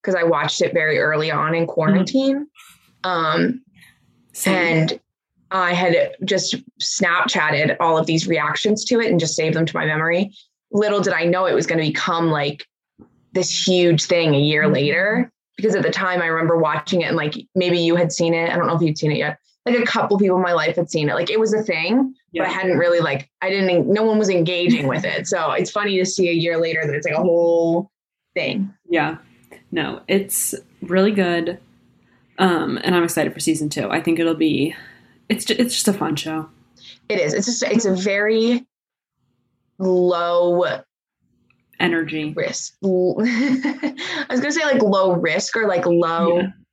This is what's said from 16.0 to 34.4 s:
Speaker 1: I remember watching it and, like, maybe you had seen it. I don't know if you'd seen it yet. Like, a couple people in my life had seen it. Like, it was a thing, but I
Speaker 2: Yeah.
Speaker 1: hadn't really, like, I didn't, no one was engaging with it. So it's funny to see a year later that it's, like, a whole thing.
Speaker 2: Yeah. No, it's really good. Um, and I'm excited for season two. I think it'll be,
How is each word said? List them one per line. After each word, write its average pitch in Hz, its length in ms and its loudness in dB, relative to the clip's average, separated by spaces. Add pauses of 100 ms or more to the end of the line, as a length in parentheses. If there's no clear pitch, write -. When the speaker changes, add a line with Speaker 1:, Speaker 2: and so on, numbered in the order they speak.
Speaker 1:
I 165 40 -2
remember 165 320 0
watching 156 440 0
it 156 40 -2
and, 160 100 -2
like, 151 200 -4 (200)
maybe 180 220 2
you 170 180 2
had 165 160 2
seen 165 220 0
it. 165 180 0
I 170 60 -2
don't 175 100 0
know 165 80 0
if 160 60 0
you'd 156 160 0
seen 151 160 0
it - 60 -2
yet. 147 180 -4 (280)
Like, 240 140 2
a 233 60 0
couple 214 320 0
people 190 180 4
in 185 80 2
my 175 80 0
life 160 240 0
had 170 140 -2
seen 156 180 0
it. - 60 0
Like, 175 160 -2
it - 100 0
was 214 140 2
a 214 100 0
thing, 208 500 0 (200)
but 170 80 -4
I 185 60 0
Speaker 2:
Yeah. 175 40 -2
Speaker 1:
hadn't 185 260 0
really, 170 220 4
like, - 300 -2 (120)
I 190 80 -2
didn't, 185 380 2
no 208 160 2
one 220 160 4
was 202 100 2
engaging 175 580 0
with 156 180 -4
it. 175 220 -4
So 160 240 -2
it's 180 200 -4
funny 202 260 -2
to 185 80 0
see 185 220 -2
a 170 60 0
year 165 240 0
later 165 280 -2
that 147 80 -4
it's, 151 140 -6
like, 151 80 -4
a 160 60 0
whole 170 680 0 (460)
thing. 196 380 -4 (160)
Speaker 2:
Yeah. 160 280 -2 (540)
No, - 380 -6
it's - 440 -2 (280)
really 190 300 2
good. 175 460 0 (800)
Um, 180 460 0
and 185 120 2
I'm 175 80 4
excited 156 300 0
for 147 60 -16
season 156 300 -2
two. 123 200 -4
I 165 120 -2
think 165 180 0
it'll 165 160 2
be, 156 400 0 (540)